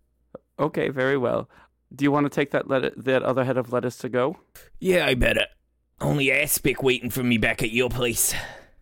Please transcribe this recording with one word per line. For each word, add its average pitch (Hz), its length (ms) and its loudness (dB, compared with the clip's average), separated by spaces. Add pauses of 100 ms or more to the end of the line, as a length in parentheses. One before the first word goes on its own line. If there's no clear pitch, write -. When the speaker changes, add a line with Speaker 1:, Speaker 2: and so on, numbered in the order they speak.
(600)
Speaker 1:
Okay, 151 300 0
very 135 280 0
well. 117 320 0 (440)
Do 135 120 -4
you 143 60 4
wanna 143 180 2
take 147 220 -2
that - 180 -2
let-, 135 240 0 (100)
that 131 200 2
other 127 200 0
head 127 140 0
of 120 160 -4
lettuce 123 240 -2
to 127 120 -8
go? 123 280 -2 (420)
Speaker 2:
Yeah, 175 260 2
I 135 100 2
better. 117 300 2 (540)
Only 143 320 0
aspic 143 500 0
waiting 127 280 2
for 127 140 -4
me 120 140 4
back 110 240 0
at 120 100 -2
your 123 180 0
place. - 440 -2 (480)